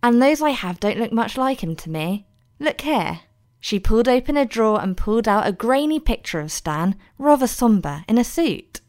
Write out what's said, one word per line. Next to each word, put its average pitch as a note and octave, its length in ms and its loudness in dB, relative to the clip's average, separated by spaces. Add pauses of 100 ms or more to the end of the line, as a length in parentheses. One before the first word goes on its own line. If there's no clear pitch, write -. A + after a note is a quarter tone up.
And A#3+ 180 4
those C#4+ 220 4
I D4+ 100 2
have F3+ 280 -6
don't G#3 200 -2
look A#3 120 -2
much A3+ 260 -2
like C4 240 -2
him E3 140 -4
to - 140 -14
me. E3 360 -6 (340)
Look D4+ 220 -4
here. G3+ 380 -2 (400)
She G#3 200 -4
pulled A3+ 280 2
open B3+ 300 2
a C#4 80 2
drawer A3 360 0
and F#3 160 -4
pulled A3 300 0
out G#3 180 2
a G3+ 60 0
grainy C#4 480 0
picture - 400 -2
of D3+ 120 -8
Stan, D#3+ 440 -2 (240)
rather C4+ 280 4
sombre, F3+ 600 0
in A3+ 100 2
a A#3+ 60 4
suit. - 640 -4